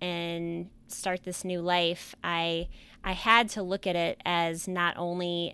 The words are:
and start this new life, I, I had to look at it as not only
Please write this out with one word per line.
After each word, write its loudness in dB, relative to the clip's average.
and -4
start -4
this -6
new -2
life, 0
I, 0
I 0
had 6
to -4
look -2
at 2
it 0
as 0
not 2
only -2